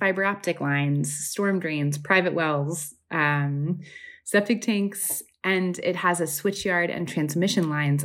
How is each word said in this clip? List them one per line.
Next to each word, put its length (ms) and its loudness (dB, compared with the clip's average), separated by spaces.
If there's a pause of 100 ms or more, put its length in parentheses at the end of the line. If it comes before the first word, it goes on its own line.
fiber 240 2
optic 360 -2
lines, 520 0
storm 480 0
drains, 380 -2
private 340 2
wells, 600 -2 (160)
um, 680 0 (440)
septic 380 2
tanks, 600 -2 (220)
and 360 0
it 160 0
has 240 2
a 40 2
switchyard 680 -2
and 120 -4
transmission 640 2
lines 360 2